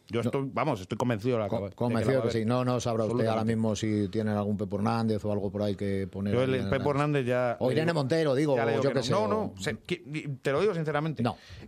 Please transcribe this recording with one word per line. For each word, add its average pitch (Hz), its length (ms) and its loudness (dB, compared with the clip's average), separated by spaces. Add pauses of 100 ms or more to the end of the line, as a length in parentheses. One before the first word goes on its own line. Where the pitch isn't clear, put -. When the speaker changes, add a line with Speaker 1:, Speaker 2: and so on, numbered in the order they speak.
Speaker 1:
Yo 113 140 0
Speaker 2:
No. 117 60 0
Speaker 1:
estoy, 139 240 -2
vamos, 120 280 0
estoy 104 180 -6
convencido 120 380 0
de 110 80 0
la 101 40 -2
Speaker 2:
Co-, 117 80 -2
Speaker 1:
de 107 60 -2
que 101 80 -6
la - 60 -20
Speaker 2:
convencido 120 380 2
Speaker 1:
va 131 40 4
a 120 40 0
Speaker 2:
que 120 80 0
Speaker 1:
haber. 113 120 0
Speaker 2:
sí. 107 60 0
No, 123 160 2
no 123 160 0
sabrá 113 240 0
usted 113 220 0
ahora 110 160 0
Speaker 1:
Absolutamente. 113 140 0
Speaker 2:
mismo 110 200 0
si 104 340 0
tienen 107 240 0
algún 104 220 0
Pepe 98 200 -4
Hernández 110 480 0
o 104 80 -2
algo 101 180 -2
por 101 120 -4
ahí 104 140 0
que 98 340 -2
poner 101 240 -2
Speaker 1:
Yo 123 80 2
el, 131 120 2
Speaker 2:
ahí 131 60 0
en - 60 -2
Speaker 1:
el 98 40 -2
Pepe 131 120 0
Speaker 2:
análisis. 143 80 2 (120)
Speaker 1:
Hernández 143 240 0
ya 123 340 2
Speaker 2:
O 120 80 2
Speaker 1:
le 127 60 2
Speaker 2:
Irene 160 180 2
Speaker 1:
digo, 160 80 0
Speaker 2:
Montero, 147 340 2
digo, 143 220 4
Speaker 1:
ya 135 80 2
le 139 80 2
digo 113 120 2
Speaker 2:
yo 139 60 4
Speaker 1:
que 120 40 -4
Speaker 2:
qué 117 60 2
Speaker 1:
no. 104 40 -2
Speaker 2:
sé, 127 80 0
Speaker 1:
No, - 100 2
Speaker 2:
o 220 60 0
Speaker 1:
no, 104 300 -2
sé, 131 200 -4
que, - 160 -6 (180)
y 151 160 -6
te 139 240 -2
lo 143 80 2
digo 202 140 2
sinceramente. 151 480 -2
Speaker 2:
No. 117 140 0 (320)